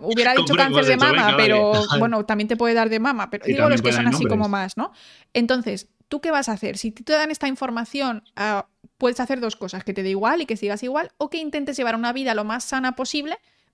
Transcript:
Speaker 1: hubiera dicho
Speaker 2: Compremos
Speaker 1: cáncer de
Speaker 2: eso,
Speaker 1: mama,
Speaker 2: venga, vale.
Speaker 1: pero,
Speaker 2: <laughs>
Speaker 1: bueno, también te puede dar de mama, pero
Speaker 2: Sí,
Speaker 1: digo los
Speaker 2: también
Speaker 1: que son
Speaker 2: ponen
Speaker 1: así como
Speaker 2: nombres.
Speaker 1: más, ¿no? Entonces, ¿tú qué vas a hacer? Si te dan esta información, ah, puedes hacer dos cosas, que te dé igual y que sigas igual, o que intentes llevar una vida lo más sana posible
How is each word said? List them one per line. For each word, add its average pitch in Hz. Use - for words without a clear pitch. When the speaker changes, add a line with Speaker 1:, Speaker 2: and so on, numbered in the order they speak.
Speaker 1:
hubiera 233
dicho 269
Speaker 2:
Compremos 269
Speaker 1:
cáncer 277
de 262
Speaker 2:
eso, 262
Speaker 1:
mama, 247
Speaker 2:
venga, 202
vale. 220
Speaker 1:
pero, 214
Speaker 2:
<laughs> 208
Speaker 1:
bueno, 220
también 214
te 226
puede 233
dar 226
de 220
mama, 226
pero -
Speaker 2:
Sí, -
Speaker 1:
digo 285
los 254
Speaker 2:
también -
Speaker 1:
que -
son -
Speaker 2:
ponen 247
Speaker 1:
así -
como 214
Speaker 2:
nombres. 202
Speaker 1:
más, 190
¿no? 277
Entonces, 233
¿tú 285
qué 330
vas 277
a 220
hacer? 202
Si 220
te 247
dan 311
esta 294
información, 247
ah, 202
puedes 247
hacer 262
dos 220
cosas, 185
que 190
te 196
dé 190
igual 226
y 294
que 220
sigas 202
igual, 277
o 294
que 339
intentes 294
llevar 233
una 240
vida 262
lo 208
más 226
sana 262
posible 294